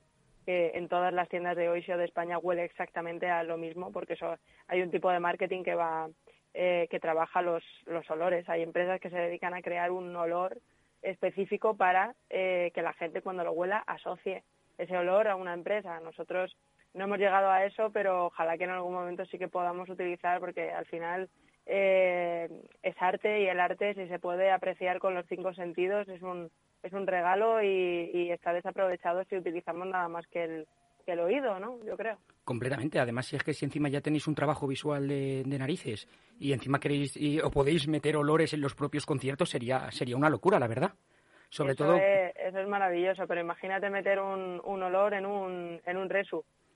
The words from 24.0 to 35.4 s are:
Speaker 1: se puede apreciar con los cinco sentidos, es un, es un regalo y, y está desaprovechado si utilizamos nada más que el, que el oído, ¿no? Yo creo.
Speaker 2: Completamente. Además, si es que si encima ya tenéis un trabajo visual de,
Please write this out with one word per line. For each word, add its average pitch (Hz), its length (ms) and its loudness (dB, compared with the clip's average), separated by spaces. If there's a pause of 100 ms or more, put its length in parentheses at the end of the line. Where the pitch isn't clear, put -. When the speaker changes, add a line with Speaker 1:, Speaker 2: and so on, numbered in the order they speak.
Speaker 1:
se 175 100 -6
puede 180 320 2
apreciar 180 480 0
con 190 160 0
los 180 120 -4
cinco 185 280 -4
sentidos, 185 540 -2
es 180 120 -14
un, 180 300 -8 (320)
es 185 100 -10
un 196 140 -4
regalo 190 560 4
y, 180 500 2
y 175 180 0
está 170 220 -2
desaprovechado 180 720 0
si 196 120 -4
utilizamos 175 500 -4
nada 180 220 -2
más 170 180 -8
que 170 160 -4
el, 160 240 -6 (400)
que 185 60 -2
el 170 80 -2
oído, 208 400 2
¿no? 240 240 -10
Yo 190 120 -6
creo. 202 220 -6 (260)
Speaker 2:
Completamente. 127 540 -2
Además, 123 280 0
si - 100 -6
es - 80 -2
que 151 100 -2
si - 100 -4
encima 147 240 -2
ya 139 120 -2
tenéis 151 260 0
un 156 80 0
trabajo 147 320 0
visual 139 400 -2
de, 135 380 -2